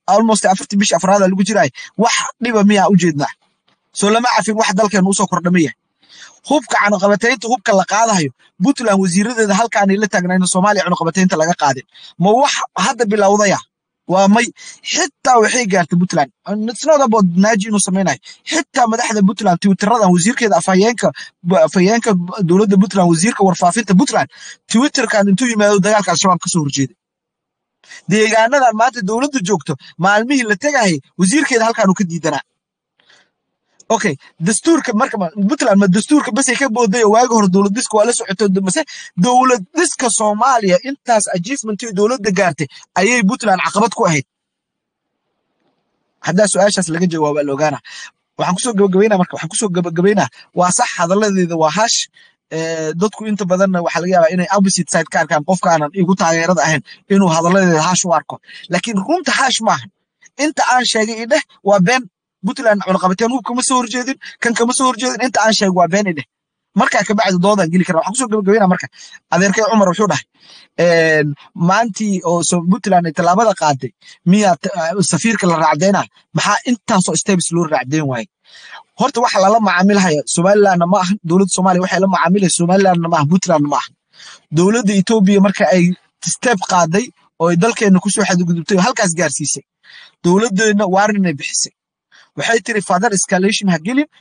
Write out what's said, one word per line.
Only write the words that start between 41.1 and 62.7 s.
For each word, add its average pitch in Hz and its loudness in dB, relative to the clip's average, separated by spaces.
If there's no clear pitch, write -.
achievement-ii 214 -8
dowladda 214 0
gaartay 175 -2
ayay 233 0
Puntland 196 0
caqabad 180 -2
ku 226 -4
ahayd? 151 -2
Haddaa 185 2
su-aashaas 190 0
laga 175 -2
jawaabo, 151 -2
la 143 -4
ogaana. 143 -2
Waxaan 160 -2
kusoo 240 -4
gabagabaynaa 196 2
marka, - -4
waxaan - -10
kusoo 214 -2
gabagabaynaa, 175 0
waa 180 0
sax 240 -2
hadalladeeda 185 0
waa 156 2
hash. 214 -2
Eh, 160 -6
dadku 208 -4
inta 208 -4
badanna 185 0
waxaa 170 -4
laga 185 -4
yaabaa 165 4
inay 180 -2
opposite 196 0
side 165 -2
ka 185 -2
arkaan, 156 -2
qofka 185 -2
aanan 151 0
igu 190 0
taageerada 165 0
ahayn 156 0
inuu 196 4
hadalladeeda 170 2
hash 180 -2
u 180 -4
arko. 147 -4
Laakiin 185 -4
runta 269 -2
hash 262 0
maahan. 208 -2
Inta 277 -2
aan 247 0
sheegay 220 -2
i 226 -8
dheh, 285 0
waa 196 2
been. 240 0
Puntland 226 2